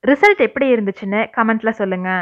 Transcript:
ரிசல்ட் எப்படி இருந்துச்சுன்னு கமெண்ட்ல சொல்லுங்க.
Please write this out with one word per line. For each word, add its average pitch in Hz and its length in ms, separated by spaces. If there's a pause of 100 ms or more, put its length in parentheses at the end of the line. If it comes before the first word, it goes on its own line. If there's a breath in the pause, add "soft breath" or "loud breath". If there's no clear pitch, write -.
ரிசல்ட் 381 400
எப்படி 269 260
இருந்துச்சுன்னு 202 460 (160)
கமெண்ட்ல 220 340 (100)
சொல்லுங்க. 185 300 (120)